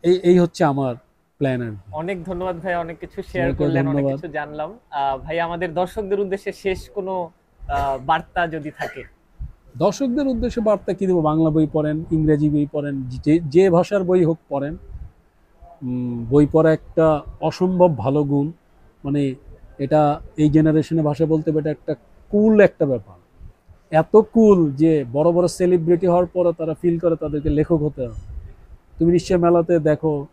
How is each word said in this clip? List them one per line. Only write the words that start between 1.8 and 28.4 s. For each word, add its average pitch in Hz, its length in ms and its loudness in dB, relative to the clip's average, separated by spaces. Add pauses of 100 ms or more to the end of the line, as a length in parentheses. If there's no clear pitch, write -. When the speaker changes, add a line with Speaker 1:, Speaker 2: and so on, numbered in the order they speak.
Speaker 2:
অনেক 170 320 -8
ধন্যবাদ 180 360 -8
ভাই, 180 140 -6
অনেক 165 260 -8
কিছু 165 220 -14
share 180 260 -4
Speaker 1:
আপনাকেও 139 180 -2
Speaker 2:
করলেন, 139 220 0
অনেক 139 140 -2
Speaker 1:
ধন্যবাদ। 139 180 -2
Speaker 2:
কিছু 160 120 -12
জানলাম। 151 460 -10 (120)
আহ, 139 280 -4
ভাই, 156 220 -6
আমাদের 170 340 -4
দর্শকদের 190 460 -4
উদ্দেশ্যে 196 320 -6
শেষ - 380 -8
কোনো, 185 400 -8 (380)
আহ, 139 380 -2
বার্তা 165 400 -2
যদি 151 240 -8
থাকে? 139 340 -12 (760)
Speaker 1:
দর্শকদের 247 480 -2
উদ্দেশ্যে 240 360 -4
বার্তা 208 300 0
কি 196 140 -4
দেবো, 180 160 2
বাংলা 156 280 2
বই 156 220 2
পড়েন, 151 380 -2
ইংরেজি 151 400 2
বই 147 220 0
পড়েন, 147 360 -4
যে, 127 300 0
যে 170 320 2
ভাষার 180 340 0
বই 180 200 2
হোক 160 140 -2 (100)
পড়েন। 143 280 -6 (1040)
উম, 123 480 -6
বই 143 160 6
পড়া 160 260 4
একটা 156 480 0 (200)
অসম্ভব 175 560 2
ভালো 135 280 0
গুণ, 143 280 -2 (520)
মানে 139 300 -2 (440)
এটা 147 420 2 (160)
এই 151 140 4
জেনারেশনে 156 520 2
ভাষা 147 240 0
বলতে 156 240 0
হবে, 151 100 0
এটা 151 100 -4
একটা 147 240 -6 (360)
কুল 214 300 4
একটা 170 260 4
ব্যাপার, 107 300 -6 (720)
এত 160 260 2
কুল 208 560 6
যে 151 400 2
বড় 160 200 2
বড় 175 160 2
সেলিব্রিটি 175 580 2
হওয়ার 175 200 2
পরে 175 320 0
তারা 160 160 -4
feel 170 240 -2
করে 165 180 0
তাদেরকে 151 340 -4
লেখক 151 320 0
হতে 143 200 -4
হবে। 117 120 -8 (840)